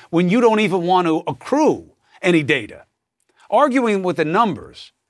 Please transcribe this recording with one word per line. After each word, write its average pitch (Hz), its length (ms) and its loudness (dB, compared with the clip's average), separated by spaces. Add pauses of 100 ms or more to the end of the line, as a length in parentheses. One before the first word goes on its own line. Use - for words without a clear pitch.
when 175 220 0
you 240 100 2
don't 220 200 4
even 190 220 -2
want 180 240 0
to 160 200 -2
accrue 156 640 -2 (300)
any 175 200 2
data. 120 440 -6 (640)
Arguing 233 520 2
with 180 140 -4
the 165 80 -2
numbers 151 680 -4 (160)